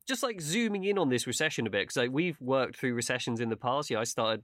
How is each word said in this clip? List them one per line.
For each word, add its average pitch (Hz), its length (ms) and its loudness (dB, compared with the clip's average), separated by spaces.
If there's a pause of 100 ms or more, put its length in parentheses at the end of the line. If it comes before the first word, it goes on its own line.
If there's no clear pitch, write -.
just, 269 160 -2
like, 226 180 -2
zooming 202 440 0
in 202 120 2
on 165 120 4
this 123 180 2
recession 127 400 0
a - 20 -2
bit, 98 180 0
'cause, - 100 -4
like, 123 140 2
we've 156 300 0
worked 127 360 0
through 123 180 0
recessions 120 440 0
in 117 100 0
the 110 60 -2
past. 135 360 -2
Yeah, 110 80 0
I 117 60 0
started 110 380 0